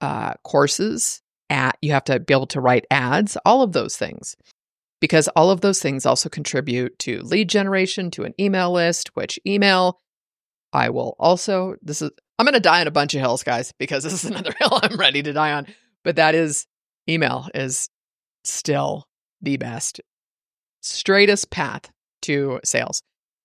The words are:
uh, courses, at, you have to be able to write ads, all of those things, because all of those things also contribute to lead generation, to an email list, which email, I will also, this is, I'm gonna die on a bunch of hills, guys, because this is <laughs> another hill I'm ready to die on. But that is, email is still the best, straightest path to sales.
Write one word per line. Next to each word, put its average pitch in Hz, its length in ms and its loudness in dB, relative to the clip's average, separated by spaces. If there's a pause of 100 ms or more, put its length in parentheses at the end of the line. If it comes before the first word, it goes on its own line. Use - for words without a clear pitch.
uh, - 340 -4 (100)
courses, - 800 0 (280)
at, 131 320 0
you 151 100 0
have 139 120 0
to 127 160 0
be - 120 0
able 135 160 2
to 143 120 -6
write 123 300 4
ads, 139 540 0
all 254 180 6
of 208 100 2
those - 240 -2
things, - 400 -8 (640)
because 160 280 4
all 165 220 6
of 185 120 0
those 196 180 2
things 139 260 -2
also 127 220 2
contribute 131 720 -4
to 104 220 -6
lead 180 260 0
generation, 190 640 0
to - 120 -8
an - 140 -10
email 190 320 0
list, 175 440 0
which - 320 -6
email, 190 540 2 (720)
I 123 180 2
will 123 280 -6
also, 185 640 0
this 147 200 -8
is, 151 80 -6 (280)
I'm 226 80 2
gonna 269 140 4
die 175 220 6
on 156 40 -2
a 151 60 -2
bunch 143 220 0
of 143 60 -2
hills, 131 220 0
guys, 123 360 -4
because 139 260 -4
this 160 80 -6
is 185 120 -6
<laughs> 185 60 -6
another 202 280 -8
hill 269 240 2
I'm 170 160 -2
ready 143 240 0
to 147 100 -6
die 151 200 0
on. 143 140 -4 (380)
But 165 120 -2
that 156 180 4
is, 160 320 0 (420)
email 139 460 0
is 131 340 -6 (560)
still 147 640 -4 (340)
the 139 160 -2
best, 120 440 -8 (800)
straightest 202 680 2
path - 400 -8 (320)
to 139 420 -2
sales. - 380 -2 (420)